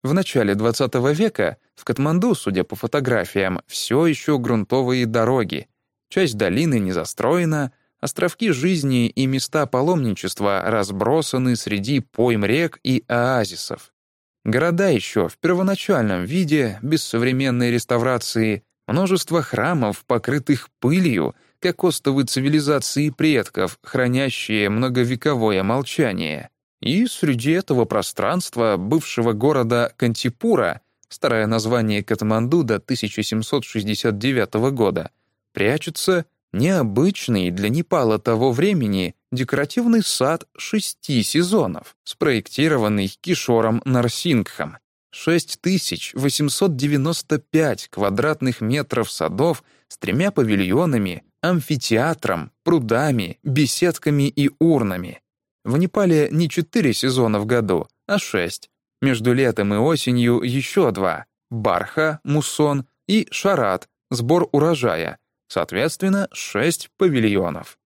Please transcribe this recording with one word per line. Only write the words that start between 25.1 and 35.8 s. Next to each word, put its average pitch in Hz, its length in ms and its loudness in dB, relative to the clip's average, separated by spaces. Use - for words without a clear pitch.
молчание. 98 840 -2
И 196 280 0
среди 139 460 0
этого 143 320 2
пространства 113 920 -2
бывшего 117 560 0
города 120 640 0
Кантипура, 123 840 0
старое 110 380 0
название 113 560 0
Катманду 113 600 0
до 110 160 0
тысяча 110 440 -4
семьсот 110 420 -2
шестьдесят 107 540 -2
девятого 120 500 0
года, 101 400 0
прячется 156 760 -2